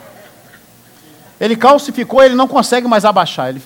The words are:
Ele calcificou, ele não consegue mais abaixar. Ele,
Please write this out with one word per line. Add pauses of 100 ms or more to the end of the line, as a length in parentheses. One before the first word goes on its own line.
(1400)
Ele
calcificou,
ele
não
consegue
mais
abaixar.
Ele,